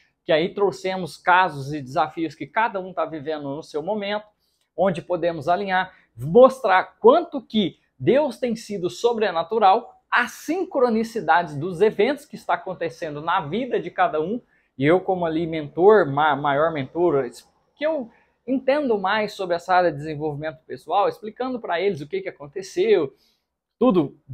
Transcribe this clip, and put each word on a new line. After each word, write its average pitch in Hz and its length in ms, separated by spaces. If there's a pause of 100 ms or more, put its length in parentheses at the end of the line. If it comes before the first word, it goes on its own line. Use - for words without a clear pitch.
(240)
que 170 80
aí 160 220
trouxemos 185 640
casos 156 560
e 151 100
desafios 151 520
que 147 120
cada 220 340
um 185 140
tá 165 100
vivendo 147 500
no 156 80
seu 151 200
momento, 208 440 (480)
onde 175 280
podemos 170 460
alinhar, 185 460 (220)
mostrar 185 840
quanto 285 440
que 202 360 (200)
Deus 240 400
tem 240 180
sido 185 320
sobrenatural, 208 1080 (140)
as 226 220
sincronicidades 226 1200
dos 165 240
eventos 220 440
que - 100
está - 200
acontecendo 165 680
na 170 180
vida 214 380
de 170 140
cada 170 280
um, 202 220 (340)
e 131 80
eu 175 160
como 185 240
ali 165 220
mentor, 160 640
ma-, 147 240
maior 147 380
mentor, 139 580 (460)
que 285 100
eu 285 240 (340)
entendo 262 540
mais 208 360
sobre 175 200
essa 170 180
área 180 200
de 143 60
desenvolvimento 151 680
pessoal, 165 420
explicando 240 520
pra 175 200
eles 185 200
o 147 80
que 196 120
que 190 80
aconteceu, 175 840 (640)
tudo 185 400 (160)